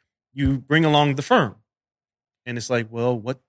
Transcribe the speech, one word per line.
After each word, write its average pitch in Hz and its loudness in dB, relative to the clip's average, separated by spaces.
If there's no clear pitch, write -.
you 135 -2
bring 156 0
along 147 2
the 135 -6
firm. 165 0
And 120 -8
it's 110 -10
like, 117 0
well, 120 -2
what 120 -8